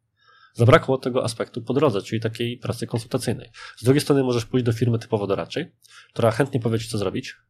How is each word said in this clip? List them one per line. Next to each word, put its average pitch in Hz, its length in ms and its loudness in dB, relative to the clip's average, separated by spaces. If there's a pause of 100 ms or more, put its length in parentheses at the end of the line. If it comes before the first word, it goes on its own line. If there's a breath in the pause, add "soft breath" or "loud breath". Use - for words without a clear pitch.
(540 soft breath)
Zabrakło 131 440 4
tego 123 260 -2
aspektu 113 380 -6
po 120 120 -4
drodze, 127 280 2
czyli 110 200 -6
takiej 120 360 -4
pracy - 300 -6
konsultacyjnej. 117 640 -4 (280 loud breath)
Z - 60 -14
drugiej 135 180 4
strony 139 220 4
możesz 120 220 0
pójść 127 200 0
do 120 60 2
firmy 117 280 0
typowo 104 280 -2
doradczej, 98 440 -4 (420 loud breath)
która 113 180 2
chętnie 139 280 -2
powie 113 200 0
ci, 113 80 -10
co - 100 -6
zrobić, - 380 -6 (140)